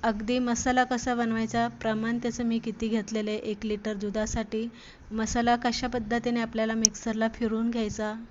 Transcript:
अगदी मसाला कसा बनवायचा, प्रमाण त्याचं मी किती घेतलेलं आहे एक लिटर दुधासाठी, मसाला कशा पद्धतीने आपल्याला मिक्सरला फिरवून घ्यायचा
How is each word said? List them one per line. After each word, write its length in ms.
अगदी 360
मसाला 440
कसा 320
बनवायचा, 520
प्रमाण 500
त्याचं 260
मी 160
किती 280
घेतलेलं 420
आहे 100
एक 260
लिटर 280
दुधासाठी, 720
मसाला 440
कशा 320
पद्धतीने 520
आपल्याला 340
मिक्सरला 600
फिरवून 380
घ्यायचा 420